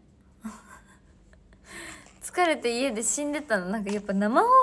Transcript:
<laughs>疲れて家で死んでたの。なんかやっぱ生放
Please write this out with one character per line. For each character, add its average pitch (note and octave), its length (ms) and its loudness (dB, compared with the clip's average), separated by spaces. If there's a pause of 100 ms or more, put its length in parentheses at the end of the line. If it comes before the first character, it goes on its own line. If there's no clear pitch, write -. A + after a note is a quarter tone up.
(440)
<laughs> - 1800 -20
疲 - 240 0
れ D#4+ 100 2
て A#3+ 240 -2
家 C4+ 120 0
で G#3+ 100 -4
死 C#4+ 240 -2
ん D4 60 -4
で D4 100 -4
た A#3 160 -2
の。 F3+ 80 -4
な G3+ 140 -4
ん G#3 40 -6
か G3+ 60 -6
や G#3 100 -4
っ G3+ 40 -8
ぱ G3+ 100 -4
生 G#3+ 300 4
放 A#4 40 4 (160)